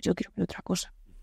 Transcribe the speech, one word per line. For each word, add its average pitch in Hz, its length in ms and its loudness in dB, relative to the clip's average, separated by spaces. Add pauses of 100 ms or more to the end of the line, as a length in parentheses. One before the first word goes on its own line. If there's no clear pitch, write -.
yo 190 140 4
quiero - 200 -4
ver 185 100 2
otra - 180 -6
cosa". - 280 0 (320)